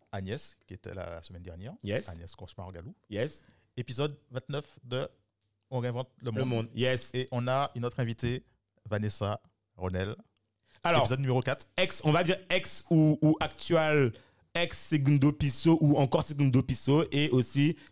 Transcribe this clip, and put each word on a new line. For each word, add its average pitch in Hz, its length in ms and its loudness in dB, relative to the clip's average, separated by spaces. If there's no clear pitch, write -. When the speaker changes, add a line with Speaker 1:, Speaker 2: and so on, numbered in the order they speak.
Speaker 1:
Agnès, 98 520 -8
qui 95 100 -18
était 92 200 -14
là 87 160 -10
la 82 140 -14
semaine 87 180 -16
dernière. 90 300 -14
Speaker 2:
Yes. 104 260 -6
Speaker 1:
Agnès 85 280 -14
Cauchemar-Galou. 90 580 -16
Speaker 2:
Yes. 123 320 -6
Speaker 1:
Épisode 139 400 -6
vingt-neuf 139 540 -10
de 127 240 -6
On 127 100 -4
réinvente 123 300 -6
le 120 100 -6
Speaker 2:
Le 110 140 -2
Speaker 1:
monde. 127 40 -2
Speaker 2:
monde, 113 280 -2
yes. 127 380 -2
Speaker 1:
Et 127 180 -2
on 123 160 -2
a 135 260 0
une 120 100 -6
autre - 140 -6
invitée, 120 460 -4
Vanessa 107 520 -4
Ronel. 92 380 -4
Speaker 2:
Alors, 170 160 4
Speaker 1:
Épisode 131 200 0
numéro 127 200 0
quatre. 131 260 -4
Speaker 2:
ex, 185 280 0
on 151 80 4
va 170 100 4
dire 175 140 0
ex - 420 -4
ou, 156 320 6
ou 156 180 6
actual, 151 720 2
ex 170 240 -2
Segundo 143 540 4
Piso 151 480 2
ou 147 160 6
encore 147 260 2
Segundo 139 400 2
Piso 139 480 2
et 143 200 2
aussi 139 460 2